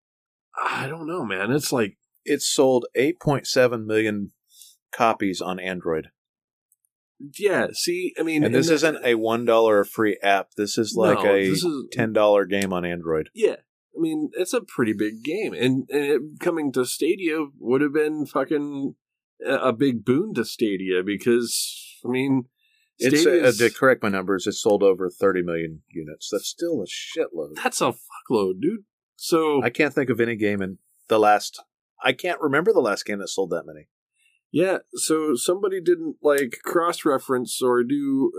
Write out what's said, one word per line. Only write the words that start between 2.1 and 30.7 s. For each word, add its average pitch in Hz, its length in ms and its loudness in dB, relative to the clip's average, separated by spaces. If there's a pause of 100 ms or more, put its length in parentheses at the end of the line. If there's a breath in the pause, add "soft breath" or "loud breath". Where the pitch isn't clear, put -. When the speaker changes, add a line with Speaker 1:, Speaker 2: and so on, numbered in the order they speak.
Speaker 2:
It 143 160 0
sold 131 440 2 (100)
eight 147 260 0
point 139 260 0
seven 120 400 2
million 107 440 -2 (600 loud breath)
copies 104 480 0
on 92 220 -6
Android. 87 480 -4 (1300)
Speaker 1:
Yeah, 170 320 2
see, 175 480 -4
I 160 40 -2
mean, 160 200 2
Speaker 2:
And 113 100 2
this 139 140 4
Speaker 1:
and 165 80 6
Speaker 2:
isn't 147 300 0
a 120 100 4
one 113 300 0
dollar 113 400 6
free 107 360 0
app. 98 360 2
This 104 200 -2
is 113 200 0
like 104 260 4
Speaker 1:
No, 101 100 6
Speaker 2:
a 98 160 4
Speaker 1:
this - 140 0
is 151 300 -4
Speaker 2:
ten 110 180 -2
dollar 104 340 6
game 98 280 -2
on 87 100 -2
Android. 82 500 -2
Speaker 1:
Yeah. 202 220 0 (400)
I - 40 -8
mean, 156 340 -2
it's 180 200 -4
a 240 80 -2
pretty 110 320 -4
big 107 300 -6
game. 156 300 -6
And, 131 360 -2
and 143 160 -2
it, 143 160 0 (180)
coming 160 340 -2
to 127 120 0
Stadia 160 640 -2 (100)
would 127 240 0
have 143 120 0
been 151 340 -2
fucking 143 680 -4 (500)
a, 131 120 -2
a 127 180 0
big 117 320 0
boon 170 300 0
to 113 100 -2
Stadia 95 580 -2
because, 117 1040 -2
I 120 40 -4
mean, 131 340 0 (560)
Speaker 2:
It's, 131 160 2
uh, 147 60 4
Speaker 1:
Stadia's 127 360 4
Speaker 2:
to 117 140 4
correct 127 320 2
my 107 60 0
numbers, 95 360 -2
it 98 80 -2
sold 101 300 2
over 92 260 2
thirty 92 320 0
million 82 480 -6
units. 78 420 -14
That's 101 160 -4
still 165 360 -6
a - 20 -8
shitload. - 800 -8
Speaker 1:
That's - 180 -4
a 131 120 0
fuckload, 98 680 -4
dude. 196 220 -2 (320)
So 151 480 0
Speaker 2:
I 120 80 0
can't 151 240 0
think 135 160 0
of 110 80 0
any 117 160 0
game 104 260 0
in 95 160 -6 (300)